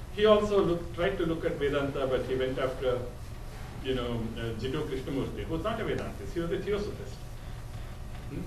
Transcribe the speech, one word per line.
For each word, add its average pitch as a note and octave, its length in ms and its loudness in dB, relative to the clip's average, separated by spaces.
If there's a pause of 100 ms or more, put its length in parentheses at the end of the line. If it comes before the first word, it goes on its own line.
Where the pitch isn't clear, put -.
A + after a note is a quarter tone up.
(160)
he G#3 100 6
also G#3 380 8
looked, E3+ 320 0
tried F3 220 2
to E3+ 80 2
look D#3+ 180 0
at D#3+ 80 2
Vedanta, C#3 540 2
but B2+ 180 2
he C3 100 0
went C3 240 2
after, B2+ 400 2 (840)
you C3 100 2
know, A#2+ 260 0 (160)
uh, A#2+ 40 -6 (200)
Jiddu D3 280 -2
Krishnamurti, C3 560 -2
who - 100 -6
was E3 80 -2
not - 180 0
a - 40 -2
Vedantist, - 500 -4
he E3+ 60 -2
was E3+ 100 -2
a E3+ 80 0
Theosophist. - 560 -4 (1160)
Hmm? C#3+ 160 -6